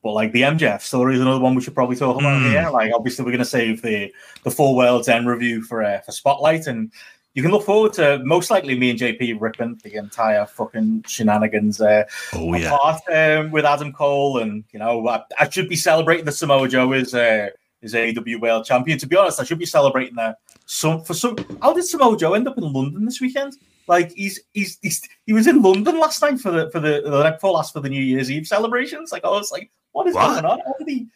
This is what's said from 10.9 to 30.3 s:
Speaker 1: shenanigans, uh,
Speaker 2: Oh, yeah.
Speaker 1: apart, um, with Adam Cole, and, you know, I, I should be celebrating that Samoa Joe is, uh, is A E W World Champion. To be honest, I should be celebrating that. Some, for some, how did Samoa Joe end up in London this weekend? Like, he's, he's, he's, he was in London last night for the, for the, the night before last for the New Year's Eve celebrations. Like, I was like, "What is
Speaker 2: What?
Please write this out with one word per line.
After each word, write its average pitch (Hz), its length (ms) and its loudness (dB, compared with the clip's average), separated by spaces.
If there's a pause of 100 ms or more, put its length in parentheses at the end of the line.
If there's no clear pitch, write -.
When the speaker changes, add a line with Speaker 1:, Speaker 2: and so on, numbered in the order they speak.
Speaker 1:
shenanigans, 107 720 0
uh, 107 240 4 (300)
Speaker 2:
Oh, 82 200 -2
yeah. 87 200 0
Speaker 1:
apart, 151 260 2 (100)
um, 156 400 2
with 156 140 0
Adam 147 300 0
Cole, 143 460 0
and, 107 320 -6
you 110 60 -18
know, 113 300 -2
I, 113 140 -2 (180)
I 147 80 4
should 180 220 -4
be 175 60 -4
celebrating 160 500 2
that 147 60 -2
Samoa 139 360 2
Joe 127 240 2
is, 127 220 -2
uh, 110 340 2 (340)
is 110 120 -12
A 117 140 0
E 113 40 -4
W 113 280 -8
World 113 240 0
Champion. 131 340 0
To - 80 -8
be 170 100 0
honest, 185 240 2
I 135 40 -2
should 170 140 -4
be 170 80 -6
celebrating 135 500 0
that. 113 220 -4 (280)
Some, 160 360 -2
for - 120 -8
some, 233 220 -2 (260)
how 294 100 4
did 349 120 -2
Samoa 262 320 4
Joe 165 180 2
end 247 140 0
up - 100 -8
in 165 140 -4
London 147 320 -2
this 254 160 -6
weekend? 277 360 -4 (300)
Like, 175 260 2
he's, 196 280 -10 (120)
he's, 202 300 -6
he's, - 180 -6 (240)
he 220 80 -2
was 220 140 6
in 294 160 6
London 208 360 4
last 320 220 0
night 294 200 0
for 196 100 -2
the, 160 200 0
for 170 100 -4
the, 151 220 0
the 143 200 2
night 156 100 4
before 190 200 0
last 156 200 -2
for 151 80 -8
the 139 80 -6
New 139 140 -2
Year's 131 280 0
Eve 156 160 -6
celebrations. 247 680 -4
Like, - 120 -10
I 185 60 0
was 202 200 -2
like, - 200 -12 (220)
"What - 140 -2
is 359 80 0
Speaker 2:
What? 269 180 2